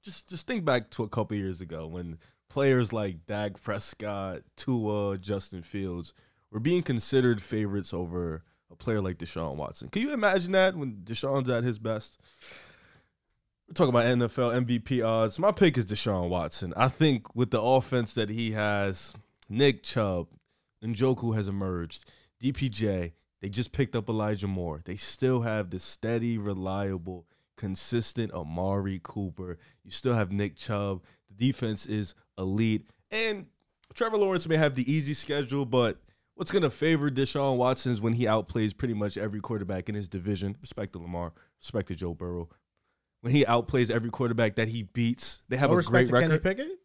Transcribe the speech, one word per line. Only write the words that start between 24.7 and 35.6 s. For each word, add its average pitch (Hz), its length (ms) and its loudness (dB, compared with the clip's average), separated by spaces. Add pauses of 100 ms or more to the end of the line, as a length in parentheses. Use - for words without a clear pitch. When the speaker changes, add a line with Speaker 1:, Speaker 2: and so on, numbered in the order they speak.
Speaker 1:
They 92 120 -10
still 127 460 0
have 107 280 -2
the 92 80 -6
steady, 117 580 -2
reliable, 95 880 -4 (300)
consistent 113 760 -4
Amari 95 680 -2
Cooper. 90 540 -8 (280)
You - 80 -14
still 123 220 0
have 101 180 0
Nick 101 240 -2
Chubb. 101 460 -4 (260)
The 104 180 -2
defense 113 400 0
is 107 280 -4 (220)
elite. 104 540 0 (200)
And 214 360 -2 (480)
Trevor 226 240 0
Lawrence 185 300 2
may 160 80 4
have 147 180 6
the 127 180 0
easy 151 220 0
schedule, 139 500 -2